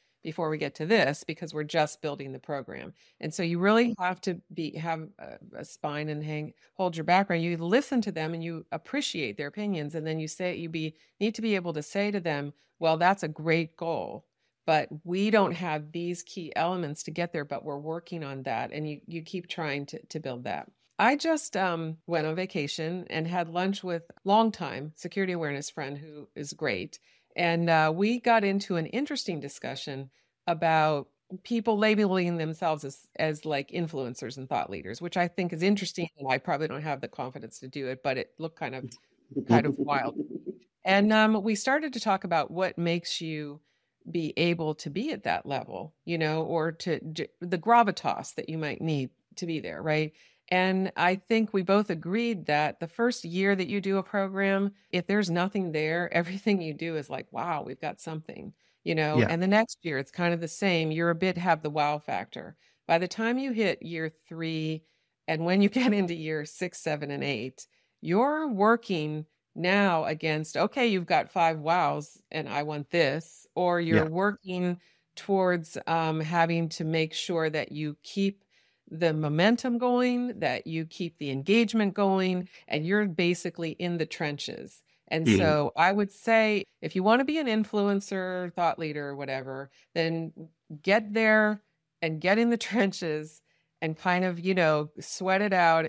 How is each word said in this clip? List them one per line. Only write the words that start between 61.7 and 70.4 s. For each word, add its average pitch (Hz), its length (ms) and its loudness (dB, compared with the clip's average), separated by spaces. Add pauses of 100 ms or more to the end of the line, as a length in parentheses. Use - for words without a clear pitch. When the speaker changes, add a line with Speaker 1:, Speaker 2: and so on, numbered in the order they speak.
Speaker 1:
wow 147 260 0
factor. - 580 -8 (320)
By 165 120 4
the 180 80 -2
time 226 320 -2
you 269 120 -4
hit 214 300 0
year 160 280 -6 (200)
three, 160 540 -4 (440)
and 160 180 0
when 185 180 6
you 196 60 6
<laughs> 247 100 0
get 254 140 4
into 185 200 2
year 156 320 -4
six, - 360 -8
seven, 147 300 -2
and 139 120 -4
eight, 131 440 -4 (340)
you're 277 460 2
working 190 760 2 (300)
now 180 500 4
against, 156 520 -2